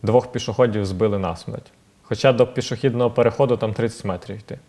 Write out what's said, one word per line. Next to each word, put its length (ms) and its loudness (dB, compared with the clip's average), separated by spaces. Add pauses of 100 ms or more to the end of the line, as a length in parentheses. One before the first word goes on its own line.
двох 300 2
пішоходів 540 0
збили 320 0
насмерть. 520 -6 (320)
Хоча 300 2
до 140 4
пішохідного 640 -2
переходу 460 2
там 160 -2
тридцять 320 -4
метрів 320 -8
йти. 220 -16 (100)